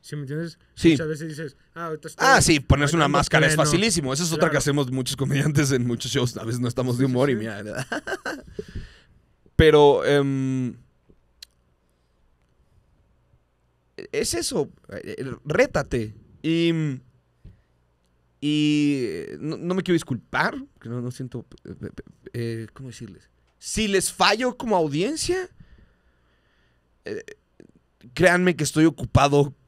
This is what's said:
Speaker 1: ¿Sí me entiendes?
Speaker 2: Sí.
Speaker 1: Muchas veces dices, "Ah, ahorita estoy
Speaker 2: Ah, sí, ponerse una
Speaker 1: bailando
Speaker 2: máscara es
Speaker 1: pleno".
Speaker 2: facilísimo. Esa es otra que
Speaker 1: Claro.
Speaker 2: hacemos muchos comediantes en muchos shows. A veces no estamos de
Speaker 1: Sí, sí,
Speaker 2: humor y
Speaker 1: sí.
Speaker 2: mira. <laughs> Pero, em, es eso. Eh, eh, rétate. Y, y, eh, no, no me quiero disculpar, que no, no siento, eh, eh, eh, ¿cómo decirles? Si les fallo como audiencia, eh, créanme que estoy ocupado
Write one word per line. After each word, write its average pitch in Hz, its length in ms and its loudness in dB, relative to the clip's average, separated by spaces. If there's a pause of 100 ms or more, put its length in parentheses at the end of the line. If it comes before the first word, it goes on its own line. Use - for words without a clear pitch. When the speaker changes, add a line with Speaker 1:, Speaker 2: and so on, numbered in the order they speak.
Speaker 1:
¿Sí - 140 -14
me 147 60 -8
entiendes? 151 360 -10 (160)
Speaker 2:
Sí. 165 160 6
Speaker 1:
Muchas 151 180 0
veces 156 200 -8
dices, 151 280 -12 (180)
"Ah, 170 120 -10
ahorita 156 220 -10
estoy - 200 -2
Speaker 2:
Ah, 247 140 6
sí, 156 180 4
ponerse 143 360 4
una 156 80 4
Speaker 1:
bailando 143 140 2
Speaker 2:
máscara 139 280 4
es 156 80 2
Speaker 1:
pleno". 151 100 4
Speaker 2:
facilísimo. 165 480 2
Esa 156 120 -2
es 160 80 -2
otra 165 160 2
que - 20 0
Speaker 1:
Claro. 147 80 0
Speaker 2:
hacemos 139 320 0
muchos 131 260 -4
comediantes 139 560 0
en 123 140 0
muchos 117 260 -4
shows. 123 240 -2
A 107 80 -10
veces 120 160 -6
no 123 80 -2
estamos 123 300 -2
de 135 60 2
Speaker 1:
Sí, 139 40 0
sí, 127 40 -2
Speaker 2:
humor 135 180 2
y 123 40 0
Speaker 1:
sí. 110 40 -2
Speaker 2:
mira. 107 240 -8
<laughs> - 840 -10 (1120)
Pero, 147 480 8
em, 135 680 0 (3250)
es 226 240 -4
eso. 269 360 -4 (200)
Eh, - 280 -12
eh, 127 140 -10 (120)
rétate. 147 680 -2 (280)
Y, 165 300 0 (1700)
y, 147 540 2 (100)
eh, 82 360 -8
no, 147 160 -8
no 175 180 -6
me 190 80 -2
quiero 180 120 0
disculpar, 147 640 -4 (240)
que 113 80 -14
no, 123 120 -6
no 123 100 -6
siento, 123 360 -12 (180)
eh, - 180 -16
eh, 95 60 -12 (440)
eh, 117 400 -8
¿cómo 131 160 -16
decirles? 107 420 -18 (280)
Si - 280 -4
les 190 260 0
fallo 220 440 2
como 220 200 -2
audiencia, 240 720 -2 (1600)
eh, 104 180 -10 (920)
créanme 180 420 4
que 151 80 -4
estoy 156 220 2
ocupado 143 680 2 (140)